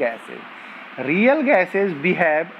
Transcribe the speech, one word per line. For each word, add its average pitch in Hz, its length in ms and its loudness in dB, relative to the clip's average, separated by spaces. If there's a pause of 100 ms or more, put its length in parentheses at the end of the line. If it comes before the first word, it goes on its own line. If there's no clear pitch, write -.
gases। - 1040 -10
Real 240 400 4
gases 185 560 2
behave 170 520 2